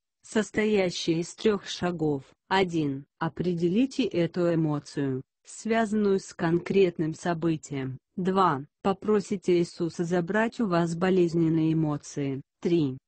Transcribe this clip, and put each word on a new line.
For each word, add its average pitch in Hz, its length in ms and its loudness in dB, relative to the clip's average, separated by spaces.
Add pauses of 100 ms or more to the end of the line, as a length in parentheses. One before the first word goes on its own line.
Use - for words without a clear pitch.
(200)
состоящий 202 1000 0
из 170 140 -8
трех 214 320 0
шагов. 156 580 -2 (260)
Один. 165 540 0 (140)
Определите 175 840 0
эту 170 500 0
эмоцию, 147 680 -2 (240)
связанную 214 720 0
с - 140 -8
конкретным 170 800 2
событием. 156 840 -4 (180)
Два. 180 480 2 (160)
Попросите 196 800 0
Иисуса 170 460 -2
забрать 185 540 -2
у 233 80 0
вас 170 300 0
болезненные 165 800 2
эмоции. 143 680 -2 (220)
Три. 160 340 2 (120)